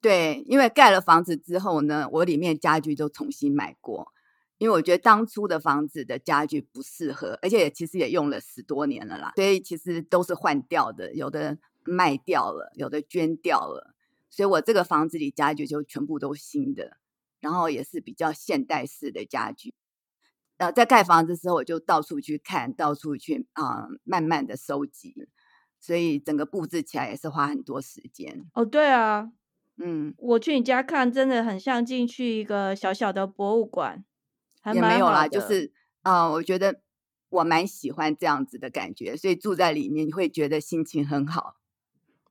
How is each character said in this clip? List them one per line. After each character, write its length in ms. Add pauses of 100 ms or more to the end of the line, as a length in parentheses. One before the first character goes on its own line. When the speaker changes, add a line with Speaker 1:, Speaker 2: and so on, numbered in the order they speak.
Speaker 1:
对， 460
因 120
为 100
盖 220
了 100
房 220
子 140
之 220
后 240
呢， 300
我 120
里 120
面 220
家 200
具 160
都 140
重 220
新 240
买 260
过， 320 (460)
因 120
为 60
我 40
觉 120
得 60
当 280
初 220
的 100
房 280
子 180
的 140
家 280
具 140
不 200
适 320
合， 300
而 80
且 180
其 160
实 140
也 120
用 200
了 100
十 220
多 240
年 200
了 120
啦， 160
所 100
以 160
其 160
实 240
都 220
是 120
换 280
掉 280
的， 220
有 160
的 300 (260)
卖 320
掉 360
了， 240
有 120
的 140
捐 340
掉 300
了， 280 (360)
所 120
以 60
我 140
这 100
个 100
房 240
子 120
里 120
家 220
具 140
就 160
全 240
部 120
都 160
新 380
的， 240 (440)
然 120
后 160
也 160
是 160
比 140
较 180
现 320
代 220
式 260
的 140
家 260
具。 220 (840)
呃， 120
在 160
盖 160
房 240
子 60
的 40
时 120
候， 80
我 80
就 160
到 200
处 200
去 180
看， 340
到 220
处 220
去， 380
呃， 340 (160)
慢 180
慢 240
的 100
收 300
集， 260 (680)
所 160
以 240
整 160
个 100
布 220
置 160
起 120
来 140
也 60
是 120
花 200
很 160
多 180
时 180 (120)
间。 420
Speaker 2:
哦， 100
对 240
啊。 440 (460)
Speaker 1:
嗯。 400
Speaker 2:
我 200
去 160
你 80
家 180
看， 300
真 180
的 140
很 160
像 260
进 220
去 320
一 60
个 320
小 180
小 180
的 140
博 320
物 80
馆， 380 (560)
还 120
蛮 100
好 60
的。 40
Speaker 1:
也 20
没 60
有 100
啦， 160
就 140
是， 320 (300)
呃， 280
我 100
觉 160
得 260 (480)
我 120
蛮 240
喜 240
欢 260
这 80
样 220
子 100
的 140
感 240
觉， 220
所 120
以 60
住 220
在 160
里 160
面 180
你 60
会 160
觉 200
得 120
心 240
情 200
很 220
好。 300 (760)